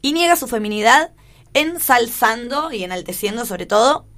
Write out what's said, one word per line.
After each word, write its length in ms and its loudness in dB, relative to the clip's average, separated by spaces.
y 120 -2
niega 220 4
su 120 -6
feminidad 640 2
ensalzando 1200 0
y 100 -6
enalteciendo 640 -6
sobre 220 -8
todo 400 2